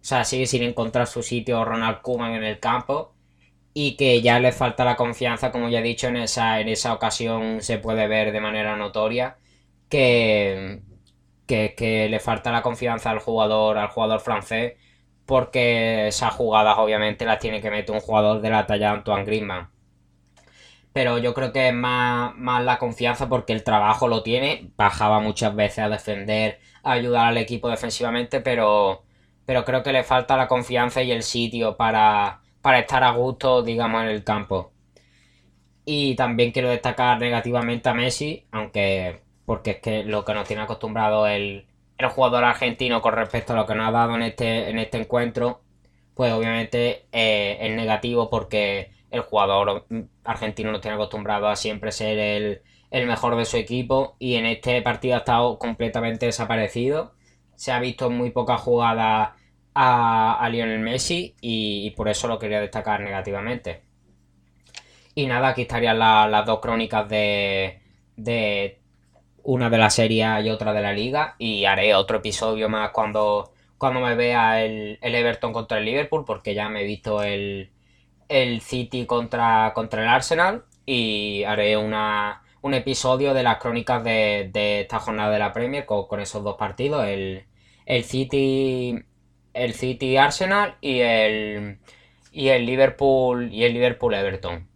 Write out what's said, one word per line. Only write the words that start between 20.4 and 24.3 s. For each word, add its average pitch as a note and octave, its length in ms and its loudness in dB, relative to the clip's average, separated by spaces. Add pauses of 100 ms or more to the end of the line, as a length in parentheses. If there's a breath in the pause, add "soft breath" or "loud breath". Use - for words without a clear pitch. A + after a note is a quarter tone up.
Pero B2 240 2
yo A#2+ 160 0
creo C3 180 -2
que C3 180 4
es B2 40 2
más, B2 600 0
más B2 280 0
la B2 140 2
confianza A#2+ 500 -2
porque B2 240 -2
el A2 120 -2
trabajo G#2+ 440 4
lo A2 160 0
tiene, C3 540 -2